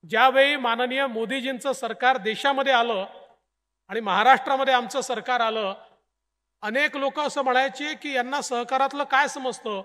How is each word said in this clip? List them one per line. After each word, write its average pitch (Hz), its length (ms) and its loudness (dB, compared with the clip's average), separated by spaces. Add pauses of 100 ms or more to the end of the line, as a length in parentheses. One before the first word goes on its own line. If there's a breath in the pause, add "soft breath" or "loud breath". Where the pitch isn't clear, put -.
ज्यावेळी 262 520 4
माननीय 247 500 0
मोदीजींचं 247 680 -4
सरकार 247 440 0
देशामध्ये 262 560 0
आलं 233 340 0 (840)
आणि 220 100 -4
महाराष्ट्रामध्ये 254 720 4
आमचं 247 260 -2
सरकार 240 400 -4
आलं, 220 340 -2 (880)
अनेक 269 340 -2
लोक 277 240 -2
असं 285 220 -2
म्हणायचे 262 520 0
की, 294 200 -10
"यांना 254 260 -2
सहकारातलं 262 640 -2
काय 277 240 2
समजतं? 233 560 -8